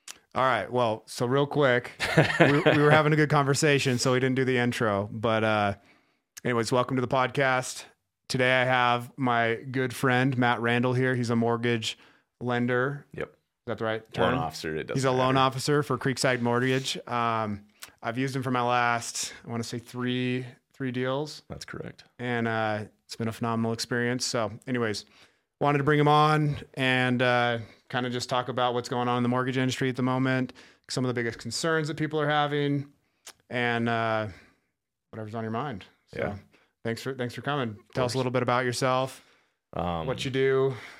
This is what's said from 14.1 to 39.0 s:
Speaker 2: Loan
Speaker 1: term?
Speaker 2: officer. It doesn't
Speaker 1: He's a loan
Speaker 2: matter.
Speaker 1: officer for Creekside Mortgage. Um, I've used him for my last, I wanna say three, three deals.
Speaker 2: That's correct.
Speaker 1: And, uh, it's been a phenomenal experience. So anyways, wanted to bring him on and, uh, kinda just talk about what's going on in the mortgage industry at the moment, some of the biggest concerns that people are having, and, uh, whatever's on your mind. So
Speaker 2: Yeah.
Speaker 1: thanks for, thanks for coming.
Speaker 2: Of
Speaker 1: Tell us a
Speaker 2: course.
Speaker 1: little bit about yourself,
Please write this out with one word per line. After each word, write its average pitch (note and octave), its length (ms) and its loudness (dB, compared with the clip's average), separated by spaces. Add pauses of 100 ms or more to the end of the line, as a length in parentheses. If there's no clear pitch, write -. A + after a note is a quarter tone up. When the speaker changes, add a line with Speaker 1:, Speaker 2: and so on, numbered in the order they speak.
Speaker 2:
Loan F2 160 2
Speaker 1:
term? E2 60 0
Speaker 2:
officer. D#2+ 380 -6
It D#2 100 -6
doesn't - 100 -6
Speaker 1:
He's C3 80 -2
a C3+ 60 4
loan B2+ 240 2
Speaker 2:
matter. C3 120 4
Speaker 1:
officer C#3 360 0
for C3 160 -2
Creekside B2+ 420 0
Mortgage. B2+ 560 0 (120)
Um, A2+ 540 -2 (400)
I've A#2 160 -6
used C3 180 -2
him C3 60 -4
for C3 100 -4
my B2 100 0
last, A#2+ 720 0 (140)
I - 40 -12
wanna A#2 140 -4
say B2 140 -8
three, B2 680 -4 (260)
three B2+ 200 -6
deals. C3 560 -4
Speaker 2:
That's - 160 -12
correct. - 400 -14 (140)
Speaker 1:
And, A#2+ 280 -2
uh, A2 380 -2 (200)
it's - 120 -16
been A#2 120 -4
a A2 40 -4
phenomenal A2+ 400 -2
experience. A#2+ 520 -2
So A2 280 -2 (140)
anyways, A#2 380 -2 (560)
wanted C#3+ 180 4
to C#3 60 -2
bring D3+ 140 4
him D3 100 6
on D3+ 500 4 (160)
and, B2+ 480 2
uh, A#2+ 360 2 (300)
kinda B2 220 -4
just A#2+ 180 -6
talk B2+ 200 -2
about B2 260 0
what's B2 140 -4
going A#2+ 200 0
on B2 80 2
in B2 60 0
the A#2+ 60 2
mortgage B2 280 0
industry C3 320 0
at B2+ 80 -4
the C3 60 -2
moment, C3 500 0 (360)
some C3 160 -2
of B2+ 40 0
the A#2+ 60 -2
biggest A#2 240 -4
concerns D#3+ 500 -2
that D#3 80 -6
people D#3 240 -2
are D3 80 0
having, C#3+ 640 0 (580)
and, A#2+ 380 0
uh, A2+ 380 0 (840)
whatever's G#2+ 240 -12
on A2+ 100 -6
your A2 80 -6
mind. A#2 320 -8 (280)
So - 80 -8
Speaker 2:
Yeah. F#2 160 -4 (480)
Speaker 1:
thanks A2+ 180 -4
for, C3+ 120 -6
thanks B2 200 -6
for A#2+ 80 -12
coming. C#3 280 -2
Speaker 2:
Of G#2 60 -12 (180)
Speaker 1:
Tell C3 100 0
us A#2+ 80 -2
a - 20 -6
Speaker 2:
course. - 20 -
Speaker 1:
little B2+ 160 0
bit B2 100 0
about B2 220 2
yourself, B2+ 580 -2 (500)